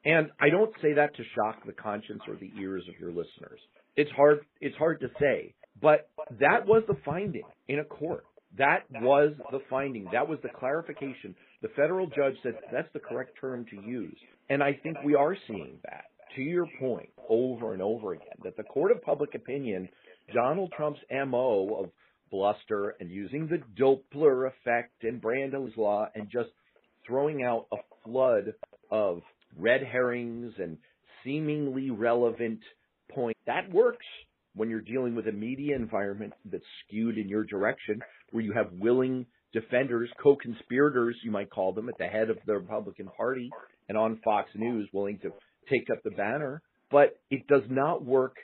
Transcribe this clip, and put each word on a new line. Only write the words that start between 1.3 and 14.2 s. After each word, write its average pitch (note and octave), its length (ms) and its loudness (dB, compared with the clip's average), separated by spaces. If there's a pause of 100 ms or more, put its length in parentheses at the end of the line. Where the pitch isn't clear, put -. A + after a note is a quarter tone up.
shock A2 280 -2
the G2+ 80 -12
conscience G#2+ 540 -8
or G#2+ 80 -10
the F#2+ 240 -14
ears F#2+ 300 -6
of F2 100 -20
your F2 120 -10
listeners. - 500 -10 (340)
It's D3 160 4
hard, D3 300 8 (200)
it's C3+ 160 -6
hard D#3+ 240 0
to B2+ 80 -6 (120)
say, C3 340 0 (260)
but D3+ 300 4 (300)
that F#3+ 260 6
was A3 220 6
the G3 160 0
finding E3 400 -6 (240)
in C#3+ 100 -2
a D3+ 60 -4
court. - 400 -8 (340)
That C#3+ 320 4
was C#3 420 6 (180)
the C3+ 100 -4 (100)
finding. C3 420 -4
That B2+ 160 0
was D#3+ 140 -6
the A#2+ 160 -8
clarification. C3+ 760 -6 (280)
The A2 60 -6
federal F3 380 0
judge C#3 360 0
said A#2 120 -4 (180)
that's D#3 200 -4
the - 80 -10
correct B2 400 -8
term B2+ 300 -8
to G#2 60 -16
use. G#2+ 400 -10 (340)